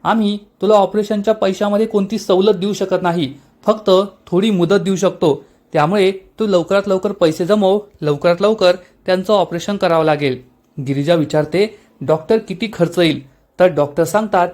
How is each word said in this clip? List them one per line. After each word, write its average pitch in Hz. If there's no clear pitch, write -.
आम्ही 208
तुला 196
ऑपरेशनच्या 208
पैशामध्ये 208
कोणती 208
सवलत 196
देऊ 196
शकत 185
नाही, 170
फक्त 214
थोडी 196
मुदत 175
देऊ 190
शकतो, 175
त्यामुळे 190
तू 196
लवकरात 196
लवकर 196
पैसे 175
जमव, 202
लवकरात 156
लवकर 196
त्यांचं 185
ऑपरेशन 185
करावं 165
लागेल." 143
गिरिजा 143
विचारते, 156
"डॉक्टर, 156
किती 220
खर्च 170
येईल?" 156
तर 185
डॉक्टर 147
सांगतात 190